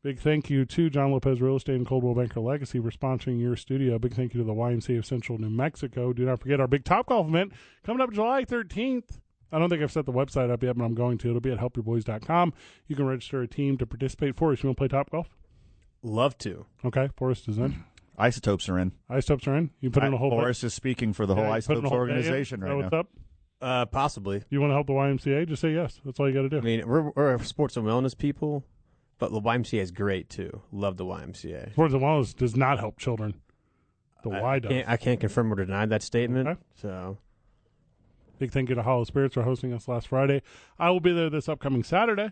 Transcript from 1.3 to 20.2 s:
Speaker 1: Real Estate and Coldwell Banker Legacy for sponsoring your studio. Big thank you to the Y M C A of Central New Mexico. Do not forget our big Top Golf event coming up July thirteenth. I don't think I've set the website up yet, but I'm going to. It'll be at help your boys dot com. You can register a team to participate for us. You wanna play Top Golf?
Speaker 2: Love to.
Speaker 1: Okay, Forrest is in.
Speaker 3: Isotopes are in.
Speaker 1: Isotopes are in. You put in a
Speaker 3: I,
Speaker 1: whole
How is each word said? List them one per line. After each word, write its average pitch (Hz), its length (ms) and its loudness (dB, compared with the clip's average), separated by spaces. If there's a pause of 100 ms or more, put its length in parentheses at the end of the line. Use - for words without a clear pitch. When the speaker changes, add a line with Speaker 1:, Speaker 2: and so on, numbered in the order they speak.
Speaker 1:
Real 135 160 4
Estate 131 180 -2
and 123 100 0
Coldwell 123 300 2
Banker 120 240 0
Legacy 127 400 -2
for 117 100 -2
sponsoring 131 500 -2
your 123 180 0
studio. 131 420 0
Big 117 140 -2
thank 120 200 -2
you 120 60 0
to 113 60 2
the 110 80 0
Y 117 180 0
M 117 100 2
C 123 140 -2
A 117 40 0
of 107 60 -4
Central 120 320 -4
New 107 120 -4
Mexico. 127 640 -2
Do 123 120 0
not 127 140 0
forget 139 220 0
our 127 60 4
big 135 180 2
Top 208 220 2
Golf 208 200 2
event 175 240 2 (320)
coming 247 180 -2
up 247 100 2
July 233 340 2
thirteenth. 240 760 -4 (320)
I 160 80 0
don't 175 100 4
think 160 140 2
I've 139 80 -2
set 151 140 -2
the 127 80 -4
website 131 360 2
up 120 140 0
yet, 123 140 0
but 120 80 0
I'm 113 100 0
going 120 240 0
to. 120 100 -2
It'll 120 120 0
be 127 100 0
at 110 80 -2
help 120 160 -4
your 113 80 -2
boys 113 220 0
dot 110 200 -4
com. 139 280 4 (340)
You 147 80 -4
can 139 100 0
register 131 380 -4
a 117 40 -4
team 139 300 0
to 123 80 -4
participate 131 520 -4
for 160 160 4
us. - 100 -2
You 139 60 2
wanna 127 60 0
play 139 120 0
Top 135 240 0
Golf? 165 180 -4 (720)
Speaker 2:
Love 120 380 0
to. 85 260 -8 (200)
Speaker 1:
Okay, 135 320 0
Forrest 127 320 -2
is 107 100 -2
in. 135 240 -2 (340)
Speaker 3:
Isotopes 110 520 2
are 90 100 2
in. 92 140 0 (160)
Speaker 1:
Isotopes 135 380 0
are 139 80 0
in. 156 140 0 (120)
You 127 100 -2
put 135 120 4
in 131 100 2
a - 20 0
Speaker 3:
I, 113 40 -2
Speaker 1:
whole 135 120 2